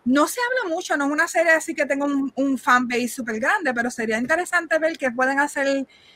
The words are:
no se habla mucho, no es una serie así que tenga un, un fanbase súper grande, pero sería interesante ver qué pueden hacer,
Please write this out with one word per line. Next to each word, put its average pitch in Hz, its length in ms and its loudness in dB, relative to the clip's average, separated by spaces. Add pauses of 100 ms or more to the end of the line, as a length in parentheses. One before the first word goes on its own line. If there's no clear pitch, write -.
no 285 220 4
se - 120 -6
habla 480 360 -2
mucho, 359 200 -2
no 285 100 0
es 277 60 0
una 320 160 0
serie 330 260 2
así 320 200 -2
que 285 140 -2
tenga 277 180 -2
un, 277 300 0
un 269 240 0
fanbase 247 480 2
súper 226 320 -6
grande, 311 340 0
pero 240 160 -2
sería 226 300 -2
interesante 330 580 0
ver 320 180 0
qué 269 140 -2
pueden 262 300 0
hacer, 277 480 0 (280)